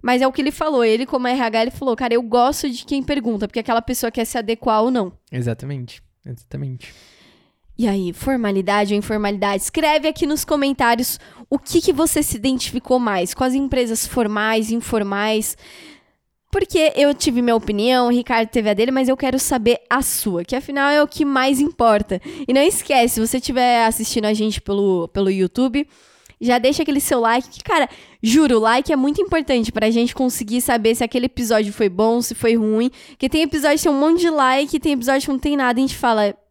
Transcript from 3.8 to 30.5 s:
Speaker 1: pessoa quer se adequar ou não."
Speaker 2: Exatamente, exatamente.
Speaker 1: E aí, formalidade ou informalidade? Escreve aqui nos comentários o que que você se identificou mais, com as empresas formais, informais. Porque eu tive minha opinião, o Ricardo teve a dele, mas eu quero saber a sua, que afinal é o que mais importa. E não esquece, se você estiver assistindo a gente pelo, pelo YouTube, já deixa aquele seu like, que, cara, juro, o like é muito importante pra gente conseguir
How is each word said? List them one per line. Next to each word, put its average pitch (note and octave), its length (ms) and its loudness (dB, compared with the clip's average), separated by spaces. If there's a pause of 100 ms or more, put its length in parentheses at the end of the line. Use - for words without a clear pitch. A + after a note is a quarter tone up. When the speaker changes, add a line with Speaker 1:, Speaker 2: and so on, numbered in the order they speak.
Speaker 1:
pessoa A#3+ 280 -4
quer A#3 140 -2
se B3 140 -6
adequar A3 460 0
ou B3 60 2
não." A3 220 -2 (180)
Speaker 2:
Exatamente, B2 720 -6 (240)
exatamente. C3 720 -12 (800)
Speaker 1:
E A#3 100 0
aí, G3 280 -2
formalidade G#3 800 0
ou G3+ 40 0
informalidade? G3+ 680 -2
Escreve D4+ 440 0
aqui D#4 160 -2
nos D4 220 -2
comentários B3+ 720 0 (300)
o C#4 80 0
que - 240 -6
que F#4+ 100 2
você D4+ 300 0
se - 160 -4
identificou B3+ 600 -2
mais, G3 360 -2
com - 100 -2
as B3+ 80 0
empresas B3+ 540 -2
formais, A3 640 -2
informais. A3 880 -2 (920)
Porque D#4+ 460 2
eu C#4+ 160 4
tive B3 300 0
minha A#3+ 120 2
opinião, A3 520 0
o A#3+ 40 0
Ricardo A#3 380 0
teve A3 220 0
a G#3 40 0
dele, A3+ 160 0
mas C4 160 0
eu C4 100 2
quero C4 220 -2
saber A#3+ 420 0 (100)
a B3 100 2
sua, F3+ 440 -4
que C4 120 -6
afinal C#4 340 -2
é D4 120 4
o D4 40 4
que - 160 -6
mais C4+ 380 2
importa. A3 580 2 (280)
E B3 80 0
não C4+ 80 6
esquece, C4+ 520 2
se A3 60 -2
você A3+ 160 -2
estiver B3 480 2
assistindo A3+ 400 -2
a G#3+ 80 2
gente G#3+ 260 0
pelo, G3 500 0
pelo G3 220 0
YouTube, A#3 560 0 (540)
já B3 180 2
deixa C4+ 240 2
aquele C#4+ 180 0
seu C4+ 200 0
like, A#3 300 0
que, - 120 -20
cara, D#4 240 0 (360)
juro, B3 340 4
o A3 40 6
like A#3 300 2
é D4+ 60 2
muito C#4+ 240 0
importante C#4 500 0
pra G#3+ 200 0
gente A#3 240 0
conseguir A#3+ 480 -2